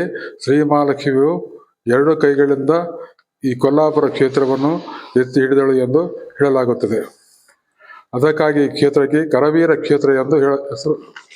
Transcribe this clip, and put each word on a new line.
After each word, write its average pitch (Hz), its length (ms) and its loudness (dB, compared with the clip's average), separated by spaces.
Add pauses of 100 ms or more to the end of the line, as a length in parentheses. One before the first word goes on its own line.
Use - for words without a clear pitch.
(440)
ಶ್ರೀ 143 180 2
ಮಹಾಲಕ್ಷ್ಮಿಯು 147 1000 -2 (280)
ಎರಡು 143 300 2
ಕೈಗಳಿಂದ 139 520 2 (760)
ಈ 131 120 -2
ಕೊಲ್ಲಾಪುರ 143 540 2
ಕ್ಷೇತ್ರವನ್ನು 135 640 0 (460)
ಎತ್ತಿ 127 180 -2
ಹಿಡಿದಳು 135 340 2
ಎಂದು 131 340 0
ಹೇಳಲಾಗುತ್ತದೆ. 123 920 -2 (1120)
ಅದಕ್ಕಾಗಿ 147 520 2
ಈ - 20 -2
ಕ್ಷೇತ್ರಕ್ಕೆ 143 600 0
ಕರವೀರ 156 460 2
ಕ್ಷೇತ್ರ 143 360 0
ಎಂದು 135 260 0
ಹೇಳ-, 139 320 0
ಹೆಸರು - 440 -6 (220)